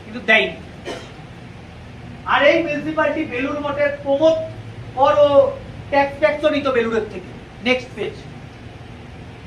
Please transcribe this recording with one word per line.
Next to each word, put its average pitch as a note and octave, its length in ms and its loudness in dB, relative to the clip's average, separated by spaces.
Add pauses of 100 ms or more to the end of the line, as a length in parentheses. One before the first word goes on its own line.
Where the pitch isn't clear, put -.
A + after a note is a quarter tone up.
কিন্তু G#3+ 160 -12
দেয়নি। G#3+ 360 2 (1700)
আর C4 160 4
এই E4 200 6
মিউনিসিপ্যালিটি D4+ 640 -2
বেলুর C#4 360 -4
মঠের C#4+ 420 0
প্রমোদ C#4+ 300 4 (640)
কর C#4 240 4
ও C#4+ 340 8 (380)
ট্যাক্স, C#4 280 2
ট্যাক্সও D4+ 320 4
নিত C#4 180 0
বেলুরের A3+ 340 2 (100)
থেকে। - 580 -6
নেক্সট B3+ 240 0
পেজ। - 180 -6 (1300)